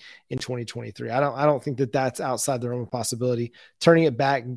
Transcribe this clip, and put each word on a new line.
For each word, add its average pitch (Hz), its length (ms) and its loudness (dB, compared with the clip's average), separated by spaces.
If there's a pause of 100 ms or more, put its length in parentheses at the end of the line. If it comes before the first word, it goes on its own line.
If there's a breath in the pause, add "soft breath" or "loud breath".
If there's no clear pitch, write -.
(300 loud breath)
in 127 100 -4
twenty 123 240 -8
twenty-three. 113 460 -10
I 120 100 0
don't, 143 160 0
I 139 100 0
don't 147 180 4
think 135 140 -4
that 135 140 0
that's 131 300 0
outside 127 400 -2
the 120 80 -4
realm 123 120 -6
of 113 80 -10
possibility. 120 640 -2 (300 soft breath)
Turning 165 240 8
it 123 120 0
back, 135 280 2 (120)